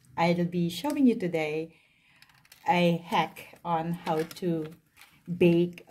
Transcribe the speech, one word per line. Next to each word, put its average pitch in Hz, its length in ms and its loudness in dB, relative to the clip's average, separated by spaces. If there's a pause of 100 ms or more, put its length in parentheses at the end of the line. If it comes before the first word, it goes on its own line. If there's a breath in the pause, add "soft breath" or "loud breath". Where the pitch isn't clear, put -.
(180)
I'll 175 260 2
be 175 240 -2
showing 285 400 0
you 226 80 6
today 160 600 -4 (920 soft breath)
a 175 380 4
hack - 580 -4
on 170 300 -2
how 165 300 -2 (120)
to 165 300 -4 (720 soft breath)
bake, 175 540 4